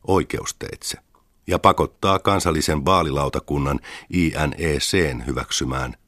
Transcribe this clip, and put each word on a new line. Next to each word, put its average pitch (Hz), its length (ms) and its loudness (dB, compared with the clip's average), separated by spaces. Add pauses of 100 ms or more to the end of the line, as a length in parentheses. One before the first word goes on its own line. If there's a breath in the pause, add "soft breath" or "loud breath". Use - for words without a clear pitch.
oikeusteitse - 920 -2 (500)
ja 90 120 0
pakottaa 95 600 2
kansallisen 80 680 0
vaalilautakunnan 71 920 0 (340 loud breath)
I 87 160 4 (180)
N 71 100 -2
E 78 200 0
C:n 69 480 0
hyväksymään 65 680 -4 (140)